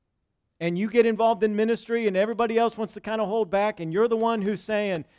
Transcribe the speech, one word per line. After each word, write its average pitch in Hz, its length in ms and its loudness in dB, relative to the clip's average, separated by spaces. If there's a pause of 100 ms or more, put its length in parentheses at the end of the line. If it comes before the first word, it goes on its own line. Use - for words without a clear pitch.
(600)
And 175 180 -2
you 214 100 0
get 226 180 4
involved 226 380 2
in 214 100 2
ministry, 226 520 0
and 190 100 0
everybody 220 420 0
else 233 180 2
wants 214 180 -8
to 208 60 -12
kinda 220 240 -4
hold 202 260 -2
back, 208 280 0
and 165 140 -6
you're 214 160 2
the 226 80 0
one 226 260 0
who's 196 200 -2
saying, 208 420 -2 (140)